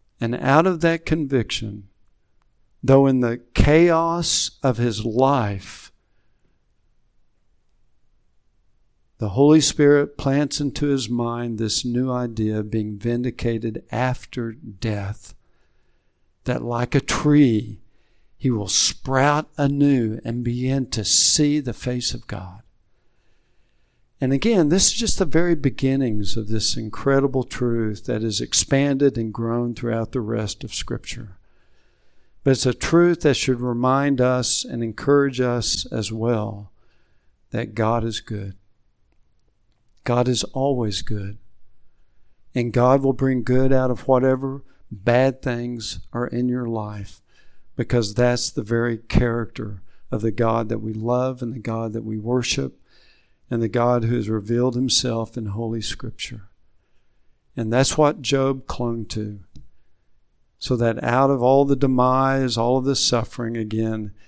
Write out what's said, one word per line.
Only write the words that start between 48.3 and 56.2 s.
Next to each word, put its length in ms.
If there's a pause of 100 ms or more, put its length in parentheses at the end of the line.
the 100
very 380
character 840 (300)
of 100
the 100
God 380
that 100
we 140
love 480
and 100
the 80
God 340
that 100
we 160
worship 600 (720)
and 100
the 80
God 360
who 120
has 140
revealed 460
himself 600
in 120
Holy 340
Scripture. 600 (1120)